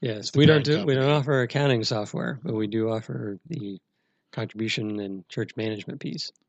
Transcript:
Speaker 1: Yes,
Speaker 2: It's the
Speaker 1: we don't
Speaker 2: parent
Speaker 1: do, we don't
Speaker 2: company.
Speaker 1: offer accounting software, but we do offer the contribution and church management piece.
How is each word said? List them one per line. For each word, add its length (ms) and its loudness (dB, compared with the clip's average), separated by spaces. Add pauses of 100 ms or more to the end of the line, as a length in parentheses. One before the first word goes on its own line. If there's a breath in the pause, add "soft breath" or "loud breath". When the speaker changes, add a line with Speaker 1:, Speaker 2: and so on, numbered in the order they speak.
Speaker 1:
Yes, 160 -2
Speaker 2:
It's 140 -8
the 80 4
Speaker 1:
we 60 10
don't 200 8
Speaker 2:
parent 160 2
Speaker 1:
do, 40 -2
we 100 2
don't 80 2
Speaker 2:
company. 180 4
Speaker 1:
offer 220 2
accounting 420 2
software, 580 -4
but 120 -4
we 120 0
do 220 0
offer 580 -6
the 320 -8 (540)
contribution 640 -4
and 300 -6
church 260 -6
management 460 -6
piece. 280 -8 (200)